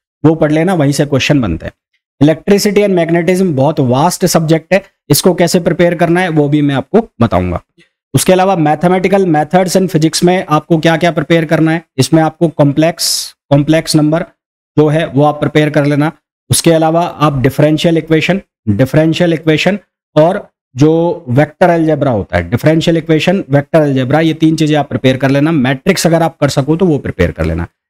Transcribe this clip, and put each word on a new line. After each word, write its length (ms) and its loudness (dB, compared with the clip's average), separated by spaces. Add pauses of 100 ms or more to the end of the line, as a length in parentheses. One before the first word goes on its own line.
(240)
वो 100 4
पढ़ 180 0
लेना, 220 0
वहीं 180 2
से 140 0
क्वेश्चन 340 0
बनते 260 -4
हैं। 60 -10 (500)
Electricity 680 2
and 100 0
magnetism 560 0
बहुत 260 0
वास्ट 460 0
सब्जेक्ट 480 0
है, 100 -2 (240)
इसको 260 2
कैसे 260 0
प्रिपेयर 340 0
करना 260 0
है 80 -2
वो 200 0
भी 140 0
मैं 120 0
आपको 340 -2 (120)
बताऊंगा। 420 -2 (520)
उसके 180 0
अलावा 240 2
mathematical 680 0
methods 520 0
and 140 2
physics 340 0
में 240 0
आपको 300 0
क्या-क्या 340 0
प्रिपेयर 320 0
करना 260 0
है, 140 -4 (140)
इसमें 240 2
आपको 260 -2
कॉम्प्लेक्स, 880 -2 (140)
कॉम्प्लेक्स 460 0
नंबर 260 0 (560)
जो 100 4
है 180 -2
वो 160 -2
आप 180 0
प्रिपेयर 300 0
कर 140 0
लेना। 280 0 (380)
उसके 220 0
अलावा 300 2
आप 360 -2
डिफरेंशियल 600 0
इक्वेशन, 420 -2 (280)
डिफरेंशियल 640 0
इक्वेशन 460 0 (380)
और 340 0 (260)
जो 520 0
वेक्टर 420 0
अलजेब्रा 400 0
होता 260 -4
है, 140 -4
डिफरेंशियल 460 0
इक्वेशन, 540 0
वेक्टर 300 2
अलजेब्रा, 400 0
ये 140 0
तीन 220 0
चीजें 200 0
आप 120 -2
प्रिपेयर 280 -2
कर 140 -2
लेना। 220 0
मैट्रिक्स 540 -2
अगर 160 2
आप 160 -4
कर 100 0
सको 280 -2
तो 100 0
वो 120 0
प्रिपेयर 320 -2
कर 140 -6
लेना। 200 -4 (260)